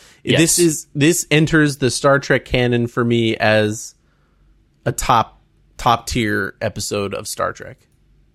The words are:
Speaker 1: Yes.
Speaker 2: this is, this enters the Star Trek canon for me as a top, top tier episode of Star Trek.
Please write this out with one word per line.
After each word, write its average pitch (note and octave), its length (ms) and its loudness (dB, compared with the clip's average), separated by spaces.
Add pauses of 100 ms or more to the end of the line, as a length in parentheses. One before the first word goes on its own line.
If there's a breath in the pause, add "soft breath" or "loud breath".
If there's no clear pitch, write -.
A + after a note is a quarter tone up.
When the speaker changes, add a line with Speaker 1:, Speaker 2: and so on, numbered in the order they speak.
(240 soft breath)
Speaker 1:
Yes. A#2 160 2
Speaker 2:
this E3 180 2
is, E3 360 0
this D3+ 360 0
enters D3+ 480 2
the B2 120 0
Star C#3 280 2
Trek C3+ 260 0
canon A#2+ 440 0
for B2 160 -2
me A#2 320 0
as G#2+ 580 0 (920)
a C3+ 80 -2
top, - 480 0 (360)
top A#2 320 0
tier G#2 520 -4
episode G#2 540 -4
of G#2 140 -10
Star F#2 240 -6
Trek. - 260 -18 (560)